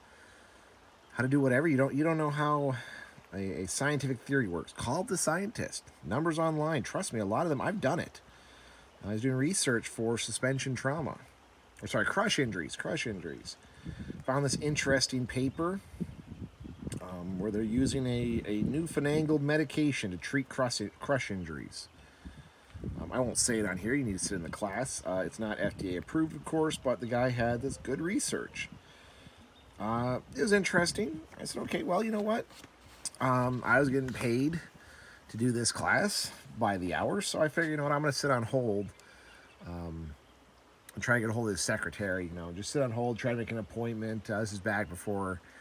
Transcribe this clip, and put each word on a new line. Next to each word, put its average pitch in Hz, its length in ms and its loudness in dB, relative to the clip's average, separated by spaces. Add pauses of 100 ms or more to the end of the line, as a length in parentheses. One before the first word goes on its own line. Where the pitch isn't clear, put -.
(1120)
how - 100 0
to 131 60 2
do 139 120 6
whatever. 135 260 6
You 147 100 6
don't, 135 180 4
you 147 100 4
don't 160 140 4
know 151 120 2
how 147 460 2 (580)
a, 95 280 -4
a 92 40 -4
scientific 139 540 0
theory 135 260 2
works. 85 260 -4
Call 135 320 -2
the 190 120 -2
scientist. - 680 -2 (200)
Numbers 156 340 0
online. 156 440 2
Trust 170 300 -4
me, 117 80 0
a 104 40 2
lot 110 180 2
of 175 60 0
them, 135 120 2
I've 180 200 -2
done 139 180 2
it. - 220 -6 (840)
I 104 60 -2
was 110 100 -2
doing 131 120 2
research 131 540 2
for 113 300 0
suspension 131 560 -2
trauma. 135 440 -2 (640)
Or 107 60 -6
sorry, 110 160 2
crush - 340 2
injuries, 101 380 0
crush - 300 -2
injuries. 82 500 -6 (720)
Found 139 180 2
this 135 120 2
interesting 135 720 2
paper, 165 540 0 (1200)
um, 90 380 -8
where 104 120 0
they're 104 120 0
using 127 440 2
a, 120 380 0
a 104 160 0
newfangled 151 800 2
medication 147 720 2
to 90 80 -4
treat - 320 -2
crush, - 320 0 (160)
crush 135 320 0
injuries. 80 580 -8 (1120)
Um, - 100 -8
I 120 100 0
won't 117 180 0
say 117 200 2
it 107 60 2
on 92 140 0
here. 110 160 0
You 143 100 2
need 98 140 0
to - 60 -6
sit 101 100 -2
in 87 80 -2
the 80 80 -8
class. 107 560 -4
Uh, 92 180 0
it's - 140 -8
not 107 200 -4
F 101 200 -2
D 92 160 -2
A 87 40 -2
approved, 160 380 0
of 143 80 -12
course, 156 320 2
but 123 240 0
the 123 60 -4
guy 123 240 2
had 120 320 2
this 135 160 -4
good 131 240 -4
research. - 680 -2 (1080)
Uh, 117 400 0 (180)
it - 60 0
was 214 100 4
interesting. 202 720 4 (180)
I - 40 -10
said, - 180 -6
"Okay, - 200 -2
well, 185 220 2
you 220 60 -2
know 208 100 0
what?" 214 240 0 (760)
Um, 127 440 2
I 120 160 6
was 143 80 4
getting 131 220 2
paid 135 500 2 (720)
to 113 80 -8
do 123 140 4
this 117 200 2
class 120 580 2 (280)
by 104 180 4
the 90 160 -2
hour, 120 300 0
so - 180 0
I 156 80 4
figured, 160 220 0
you 151 80 0
know 143 60 0
what, 147 80 2
I'm 147 100 2
gonna 151 100 4
sit 143 180 2
on 123 120 4
hold, 107 440 2 (800)
um, 82 480 -6 (800)
and 101 80 -10
try 120 140 4
to 117 40 2
get 110 100 0
a - 20 0
hold 113 160 0
of 98 60 0
the 85 40 -4
secretary, 98 640 -2
you 85 100 -8
know, 85 160 -8
just 95 200 -8
sit 147 120 2
on 123 80 0
hold, 117 280 -2
try 127 120 -2
to 120 60 0
make 113 160 -4
an 113 60 -4
appointment. 110 680 -4
Uh, 107 120 0
this 107 120 -2
is 104 60 -6
back 101 320 -2
before, 92 500 -4 (200)